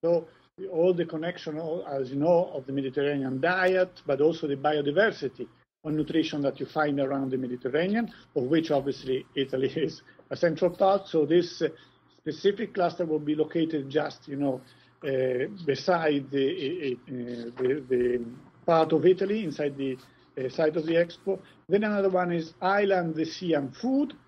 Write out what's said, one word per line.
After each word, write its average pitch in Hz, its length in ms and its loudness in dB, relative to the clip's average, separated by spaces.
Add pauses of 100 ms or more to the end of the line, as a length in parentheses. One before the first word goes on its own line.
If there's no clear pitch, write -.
So 165 240 2 (420)
all 180 240 4
the 170 120 0
connection, 160 520 -6
all, 165 280 -6
as 139 240 -4
you 139 60 -6
know, 170 380 4
of 135 120 -8
the 139 60 -8
Mediterranean 135 680 -2
diet, 185 640 2
but 139 140 0
also 160 260 2
the 143 100 -2
biodiversity 147 920 0 (360)
on 151 120 -2
nutrition 156 460 0
that 139 180 -2
you 135 60 -6
find 147 340 0
around 135 300 -2
the 131 80 -2
Mediterranean, 147 760 -2 (240)
of 131 80 0
which 156 260 2
obviously 131 640 -2
Italy 131 340 0
<laughs> - 80 -4
is 160 260 -4 (280)
a - 60 -6
central 170 340 2
part. 196 380 2
So 156 180 2
this, 170 360 2
uh, 156 60 0 (500)
specific 196 560 -2
cluster 175 300 0
will 156 140 -2
be 151 160 -2
located 151 560 -2
just, 147 380 -4
you 143 80 -8
know, 135 240 -2 (420)
uh, 131 460 0 (180)
beside 147 640 2
the, 139 680 -2 (120)
uh, 143 40 -10
uh, 120 500 -8
the, 131 260 0
the 123 360 2 (400)
part 160 280 4
of 151 120 2
Italy, 196 400 4
inside 143 320 -4
the, 135 220 -4 (380)
uh, 131 120 -4
site 156 280 0
of 156 100 -2
the 165 80 0
Expo. 170 440 0 (300)
Then 208 160 2
another 202 240 2
one 180 240 2
is 160 280 -4
island, 190 540 2
the 156 100 0
sea, 165 300 -2
and 139 220 -2
food. 269 380 0 (140)